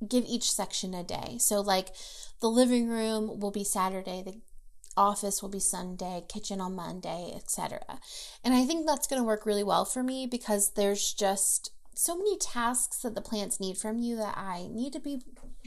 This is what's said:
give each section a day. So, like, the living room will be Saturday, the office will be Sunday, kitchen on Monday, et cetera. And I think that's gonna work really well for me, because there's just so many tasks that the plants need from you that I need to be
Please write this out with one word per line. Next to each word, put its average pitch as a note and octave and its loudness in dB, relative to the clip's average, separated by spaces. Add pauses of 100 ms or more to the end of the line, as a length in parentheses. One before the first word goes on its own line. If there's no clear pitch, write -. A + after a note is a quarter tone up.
give B3 4
each - 0
section F#3 -2
a F3 -6
day. - -6
So, G#3 4
like, G3 2 (520)
the A#3 2
living A#3+ 6
room A3 0
will G3+ 0
be G3+ -2
Saturday, F#3 0
the G3 -10 (560)
office G3+ 4
will G3 -8
be G3 -6
Sunday, F3+ -2
kitchen G3+ -6
on F#3 -4
Monday, E3+ -8
et - -8
cetera. - -4 (460)
And B3+ 6
I B3+ 8
think D#4+ 2
that's D4+ 2
gonna C4 2
work G#3+ 2
really G#3 2
well F#3 4
for B3+ -2
me, C4 -2
because A3+ 2
there's G3+ 2
just - 0 (240)
so F4 0
many G4 2
tasks - 0
that A3+ -4
the - -2
plants - -2
need F#3+ -2
from A3 -2
you A#3 0
that G#3+ -2
I F3+ -6
need B3 -4
to D#4+ -6
be C#4 -4 (460)